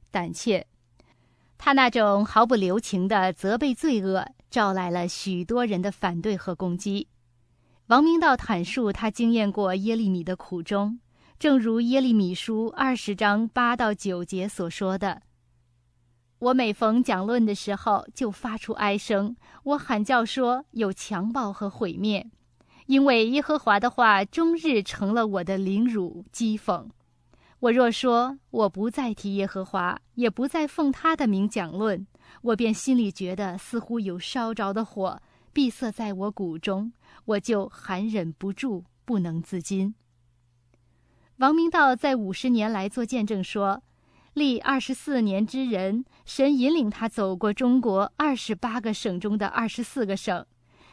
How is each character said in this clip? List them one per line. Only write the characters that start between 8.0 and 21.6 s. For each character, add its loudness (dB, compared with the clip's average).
明 6
道 4
坦 -2
述 -2
他 -4
经 2
验 2
过 0
耶 0
利 0
米 0
的 -4
苦 -8
衷， -2
正 6
如 2
《耶 2
利 4
米 4
书》 -4
二 2
十 -6
章 2
八 0
到 0
九 -4
节 -4
所 -6
说 -2
的 -4
：“我 2
每 2
逢 2
讲 0
论 2
的 2
时 -4
候， 0
就 -4
发 -8
出 -8
哀 0
声， -2
我 0
喊 -2
叫 2
说， 0
有 -2
强 -6
暴 -2
和 -6